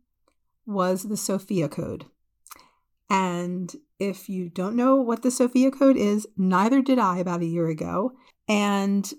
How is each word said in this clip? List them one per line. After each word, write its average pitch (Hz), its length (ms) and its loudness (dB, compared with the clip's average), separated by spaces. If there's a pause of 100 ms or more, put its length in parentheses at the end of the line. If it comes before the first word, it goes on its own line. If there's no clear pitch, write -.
(640)
was 190 380 -2
the 208 120 -6
Sophia 190 540 -2
Code. - 380 -8 (1040)
And 180 640 -4 (260)
if 196 280 -6
you 185 220 -8
don't 185 260 -4
know 254 200 4
what 233 260 0
the 254 100 0
Sophia 254 380 2
Code 269 260 4
is, 208 400 0
neither 196 460 4
did 262 160 2
I 185 220 2
about 175 240 -2
a - 20 0
year 165 220 0
ago. 175 460 -4 (340)
And 202 720 0